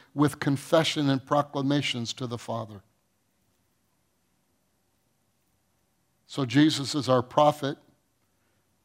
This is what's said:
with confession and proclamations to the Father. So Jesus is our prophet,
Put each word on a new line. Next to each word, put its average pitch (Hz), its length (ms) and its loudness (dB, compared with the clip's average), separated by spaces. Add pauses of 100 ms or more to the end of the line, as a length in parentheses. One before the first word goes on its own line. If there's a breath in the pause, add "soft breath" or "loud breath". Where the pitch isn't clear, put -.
(140 soft breath)
with 143 260 0
confession 147 680 0
and 135 140 -2
proclamations 139 920 -2
to 131 120 -10
the 117 120 -10
Father. 107 440 -10 (3500)
So 143 200 -4
Jesus 139 480 2
is 127 140 -2
our 127 140 4
prophet, 147 540 0 (1080)